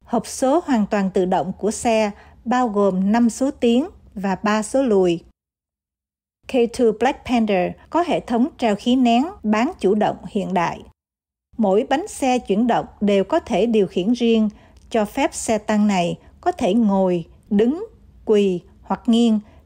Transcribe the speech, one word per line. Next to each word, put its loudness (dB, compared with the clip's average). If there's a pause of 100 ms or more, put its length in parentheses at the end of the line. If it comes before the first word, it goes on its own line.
Hộp -4
số 0
hoàn 0
toàn -2
tự 0
động -2
của -4
xe 0 (340)
bao 0
gồm 0
năm 4
số -2
tiến 0 (260)
và -4
ba -2
số 0
lùi. 2 (1300)
K -12
two 0
Black -2
Panther 0 (180)
có 0
hệ -2
thống 0 (100)
treo 0
khí 0
nén 2 (180)
bán 0
chủ 2
động 0 (120)
hiện -4
đại. -2 (760)
Mỗi 2
bánh -2
xe -2
chuyển 0
động 0 (160)
đều 2
có -2
thể 0
điều 2
khiển -2
riêng, 2 (400)
cho 0
phép -4
xe -2
tăng 0
này -2 (220)
có 0
thể -2
ngồi, 2 (240)
đứng, 0 (400)
quỳ 2 (200)
hoặc -6
nghiêng 2 (260)